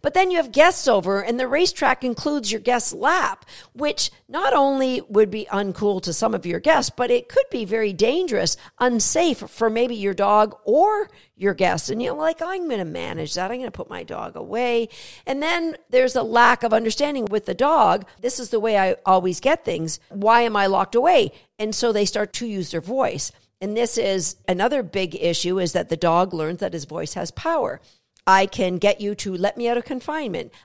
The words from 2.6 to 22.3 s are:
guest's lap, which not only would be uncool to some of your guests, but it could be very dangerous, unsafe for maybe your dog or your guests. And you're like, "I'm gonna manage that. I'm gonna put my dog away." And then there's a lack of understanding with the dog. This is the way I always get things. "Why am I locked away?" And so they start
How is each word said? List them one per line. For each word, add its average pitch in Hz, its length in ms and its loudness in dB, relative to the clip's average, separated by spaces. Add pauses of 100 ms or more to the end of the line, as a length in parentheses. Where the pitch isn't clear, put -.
guest's 240 320 0
lap, 311 520 -2 (280)
which 294 380 -4 (160)
not 285 260 -2
only 269 480 2
would 214 280 2
be 214 220 -8
uncool 202 500 -2
to 175 100 -6
some 226 220 0
of 180 140 -6
your 170 120 -2
guests, - 300 2
but 247 220 -2
it 247 180 0
could 539 220 2
be 240 120 -6
very 208 300 -2
dangerous, 220 640 0 (220)
unsafe 254 580 2
for 220 320 -4
maybe 240 260 0
your 196 200 -4
dog 208 500 2
or 403 440 4 (260)
your 196 180 -2
guests. 180 360 0
And 220 120 -4
you're 254 120 -4
like, 320 280 -2
"I'm 349 280 -6
gonna 202 160 -4
manage 160 480 -8
that. 185 180 -4
I'm 247 60 -6
gonna 247 140 -10
put - 180 -12
my 180 140 -10
dog - 320 -10
away." 233 520 -2 (380)
And 277 160 -4
then 330 340 -2 (140)
there's 254 260 2
a 240 80 0
lack 233 400 4
of 220 100 2
understanding 233 520 0
with 208 200 -2
the 180 100 -4
dog. 240 500 4 (160)
This 254 180 -4
is 240 100 -10
the 226 100 0
way 214 180 2
I 190 260 2
always 185 360 4
get 311 260 0
things. 160 340 -4 (100)
"Why 214 320 4
am 226 140 0
I 196 120 4
locked 196 280 0
away?" 262 360 4 (260)
And 214 160 -4
so 240 180 0
they 208 140 0
start 208 280 -4